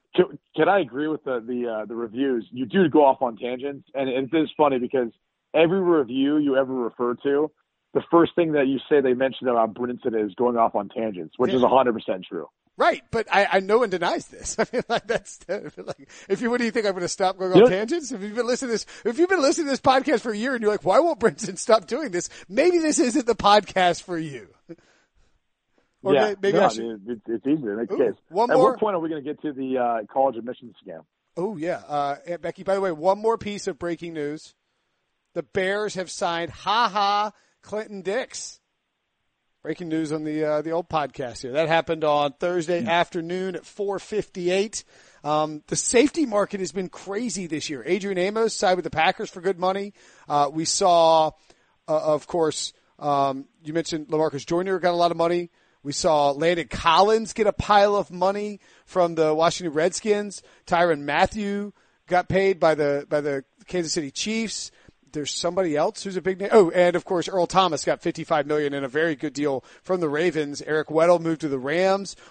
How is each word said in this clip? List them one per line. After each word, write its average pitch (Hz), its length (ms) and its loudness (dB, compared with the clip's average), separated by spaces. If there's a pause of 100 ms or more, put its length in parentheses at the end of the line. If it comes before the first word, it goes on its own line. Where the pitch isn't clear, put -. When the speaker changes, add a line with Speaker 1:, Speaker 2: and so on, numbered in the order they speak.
(160)
Speaker 1:
can, - 200 0 (200)
can 156 120 4
I 196 120 4
agree 139 260 -6
with 156 160 -6
the, 131 160 -4
the, 120 300 -6
uh, 107 160 -6
the 107 100 -12
reviews? 117 560 -2
You 123 160 -8
do 175 220 2
go 151 160 6
off 135 180 4
on 117 140 -4
tangents, 127 580 -8
and 135 140 -4
it 131 280 -2
is 156 200 0
funny 139 240 2
because 120 320 -2 (420)
every 165 260 4
review 147 580 2
you 143 180 2
ever 131 180 0
refer 120 480 -2
to, 143 300 0 (400)
the 143 180 -2
first 165 240 4
thing 170 200 2
that 139 120 2
you 135 140 -2 (100)
say 147 100 6
they 127 140 2
mentioned 127 340 -2
about 113 260 2
Brinson 123 520 -4
is 92 80 -8
going 123 220 0
off 113 180 2
on 101 140 -2
tangents, 101 500 -8
which 127 140 2
Speaker 2:
Yeah. 127 60 2
Speaker 1:
is 123 40 4
a 120 60 6
hundred 123 240 4
percent 98 360 -6
true. 80 200 -10 (280)
Speaker 2:
Right, 262 260 2 (100)
but 226 200 -2
I, 190 200 4
I, 190 80 4
no 202 180 2
one 247 120 2
denies 185 360 -2
this. - 320 -12
<laughs> - 0 -
I 220 140 0
mean, 247 160 -2
like, 226 180 -2
that's, - 320 -6 (100)
like, 180 600 -10 (200)
if 196 140 -2
you, 233 80 0
what 247 80 0
do 240 60 0
you 226 80 -2
think, 208 140 -2
I'm 196 80 0
gonna 175 120 -4
stop 190 320 -2
going 185 160 -2
Speaker 1:
You - 40 10
Speaker 2:
on 208 40 12
Speaker 1:
know 247 80 10
Speaker 2:
tangents? 233 400 -4
If 220 100 -10
you've 208 140 -10
been 233 140 -2
listening 247 220 -2
to - 20 0
this, 202 140 -4 (180)
if 233 120 -2
you've 339 120 2
been 370 140 2
listening 277 260 2
to - 20 -2
this 254 100 -2
podcast 269 420 2
for 247 100 -6
a 208 40 -6
year 254 180 -2
and 233 60 -6
you're 208 120 0
like, 202 120 -4
"Why 190 140 4
won't 311 220 2
Brinson 208 360 -2
stop 220 300 2
doing 262 240 -4
this?" 175 180 -6 (200)
Maybe 330 300 4
this 311 200 0
isn't 247 280 2
the 233 100 2
podcast 190 680 4
for 175 160 -8
you. 135 300 -10 (200)
<laughs> 165 80 -18 (1300)
Or 190 120 2
Speaker 1:
Yeah, - 60 4 (100)
Speaker 2:
may-, 196 120 -6
maybe 196 160 2
Speaker 1:
no, 208 80 6
Speaker 2:
I - 20 4
should 110 140 -2
Speaker 1:
I - 40 -6
mean, 110 200 -10
it's, 117 220 -8
it's 113 180 -4
easy 147 160 0
to 104 140 -4
make 117 140 -4
a 196 40 -4
Speaker 2:
Ooh, - 40 -6
Speaker 1:
case. 113 160 2 (140)
Speaker 2:
one 220 220 0
Speaker 1:
At - 80 4
Speaker 2:
more. 262 140 6
Speaker 1:
what 240 80 -6
point 208 160 0
are - 20 -2
we 165 100 -4
gonna 156 140 -6
get 143 200 -10
to 151 100 -6
the, 131 260 -4
uh, 120 200 0 (140)
college 135 240 0
admissions 117 380 -12 (120)
scam? 80 180 -16 (320)
Speaker 2:
Oh, 196 200 -6
yeah. 156 320 -6
Uh, 143 280 -2 (100)
Aunt 170 160 -8
Becky, 175 200 -10
by 190 120 -2
the 196 60 -2
way, 190 120 -2
one 180 280 0
more 220 180 0
piece 208 280 -8
of 180 120 -6
breaking 170 360 -8
news. 151 400 -8 (800)
The 170 80 -6
Bears 196 520 -4
have 180 160 -8
signed 170 400 -4
Ha 214 380 0
Ha 208 440 0 (300)
Clinton 208 400 -10
Dix. - 580 -8 (1040)
Breaking 160 260 -8
news 156 240 -2
on 156 120 -6
the, 156 200 -2
uh, 151 180 0
the 160 100 -6
old 170 180 -4
podcast 135 500 -6
here. 123 120 -10
That 156 160 0
happened 160 360 0
on 147 300 2
Thursday 175 480 -2
Speaker 1:
Hmm. - 60 -4
Speaker 2:
afternoon 175 680 -2
at - 80 -12
four 196 340 -6
fifty-eight. 196 840 -4 (400)
Um, 151 440 -2
the - 80 -4
safety - 500 2
market 202 340 -2
has 185 100 -4
been 185 200 -6
crazy 196 560 -8
this 151 240 -6
year. 131 160 -8
Adrian 185 320 -2
Amos 208 360 0
signed 185 220 2
with 175 80 -4
the 160 60 -6
Packers 180 400 0
for 190 100 -16
good 180 180 -2
money. 196 360 -4 (340)
Uh, 143 240 2
we 160 140 -4
saw, 165 640 6 (600)
uh, 156 80 0
of 156 300 0
course, - 480 -2 (240)
um, 139 480 0 (180)
you 151 80 -10
mentioned 160 360 -4
Lamarcus 156 360 -2
Joyner 185 360 -2
got 175 120 2
a 175 60 0
lot 175 120 4
of 170 60 -4
money. 170 320 0 (340)
We 139 100 -8
saw 147 400 2
Landon 160 360 0
Collins 202 640 4
get 214 140 0
a 196 60 2
pile 202 440 4
of 190 140 -2
money 202 500 -2 (240)
from 170 300 0
the 156 200 2
Washington 165 400 0
Redskins. 208 680 -2 (240)
Tyrann 170 380 2
Mathieu 202 680 -2 (340)
got 180 220 0
paid 190 320 2
by 160 140 4
the, 143 340 0
by 151 140 0
the 139 220 -4 (220)
Kansas 170 280 -4
City 147 160 -4
Chiefs. 220 600 -6 (420)
There's 147 200 -6
somebody 175 440 -2
else 175 260 -2
who's 196 140 -8
a 180 60 -6
big 185 180 -4
name. 202 120 -6
Oh, 196 180 6
and 175 260 2
of 165 80 -4
course, 175 240 -2
Earl 180 180 0
Thomas 175 380 0
got 151 180 -2
fifty-five 156 460 -2
million 147 260 -2
in 139 80 -4
a 135 60 -6
very 156 260 0
good 139 180 -6
deal 139 300 -2 (200)
from 185 180 -2
the 160 80 -2
Ravens. 147 540 -2
Eric 151 260 -2
Weddle 165 320 4
moved 165 220 -2
to 156 60 -4
the 135 100 -2
Rams. 180 580 -2 (140)